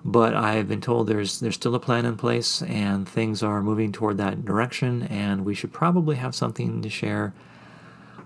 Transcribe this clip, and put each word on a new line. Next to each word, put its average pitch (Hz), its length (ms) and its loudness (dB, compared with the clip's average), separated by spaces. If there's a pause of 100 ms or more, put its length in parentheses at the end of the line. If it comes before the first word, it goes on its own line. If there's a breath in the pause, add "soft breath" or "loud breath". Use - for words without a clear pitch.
But 113 300 6
I've 107 340 2
been 104 120 -2
told 117 260 2
there's, 104 340 0
there's 113 140 -2
still 123 200 -2
a 123 60 0
plan 120 240 2
in 117 120 0
place, 120 460 0
and 101 460 0
things 110 340 0
are 104 200 0
moving 107 300 0
toward 104 260 0
that 101 260 -2
direction, 120 600 0
and 101 400 -2
we 101 100 0
should - 180 -8
probably 165 440 2
have 127 180 -4
something 117 480 -2
to 107 80 -4
share, 104 420 -2 (920 loud breath)